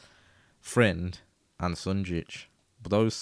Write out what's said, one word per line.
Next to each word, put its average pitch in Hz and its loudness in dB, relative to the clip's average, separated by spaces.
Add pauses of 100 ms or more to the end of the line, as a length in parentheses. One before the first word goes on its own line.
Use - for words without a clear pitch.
(600)
Friend 90 2 (420)
and 87 -2
Sunjic. 92 -4 (360)
But 90 -12
those 107 2